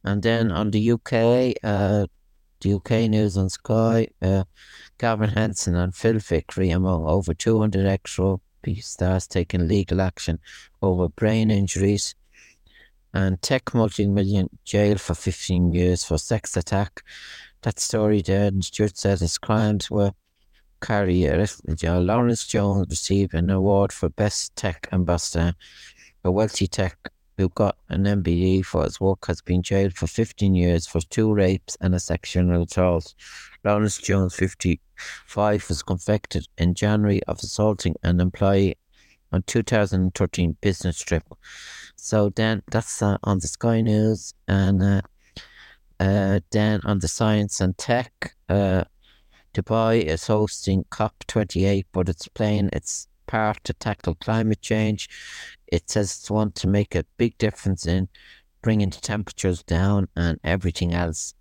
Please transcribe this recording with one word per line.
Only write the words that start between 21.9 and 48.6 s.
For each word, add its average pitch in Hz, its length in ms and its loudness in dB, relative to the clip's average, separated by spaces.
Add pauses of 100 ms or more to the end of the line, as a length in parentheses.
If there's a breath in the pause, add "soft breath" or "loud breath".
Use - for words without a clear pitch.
Jones 101 440 0
received 98 440 0
an 85 160 0
award 98 440 2
for - 160 -4
best - 460 -2
tech - 360 -6
ambassador. 87 640 0 (720 loud breath)
A 90 60 2
wealthy 104 360 0
tech - 300 -4 (400)
who 92 120 2
got - 280 0 (120)
an 95 160 0
M 101 160 2
B 90 360 2
E 92 40 2
for 82 220 -2
his - 160 -6
work 95 280 -2
has 87 140 -4
been 90 220 0
jailed 98 320 0
for 98 100 -4
fifteen 98 480 0
years 87 320 2
for - 160 -4
two 110 320 0
rapes 95 480 0
and 92 140 2
a 87 40 0
sexual 87 600 0
assault. 87 540 0 (480 loud breath)
Lawrence 104 340 2
Jones, 95 380 0
fifty-five, - 1300 -2
was 80 120 -2
convicted - 640 -2 (120)
in 87 180 2
January 104 480 2
of - 160 -6
assaulting 104 640 -2
an 87 160 2
employee 98 580 2 (540 soft breath)
on 101 120 0
two 117 200 0
thousand 95 500 0
thirteen 87 480 0
business 92 380 -2
trip. - 240 -2 (760 loud breath)
So 104 300 0
then 110 400 0
that's, - 320 -4
uh, 101 220 2
on 98 160 0
the 80 80 -6
Sky 117 340 0
News. 107 540 0 (120)
And, 98 360 4
uh, 98 180 2 (960 loud breath)
uh, 98 420 2 (100)
then 107 320 2
on 101 160 0
the 87 80 -2
science 107 520 0
and 92 160 2
tech, - 600 -4 (140)
uh, 95 340 2 (720 soft breath)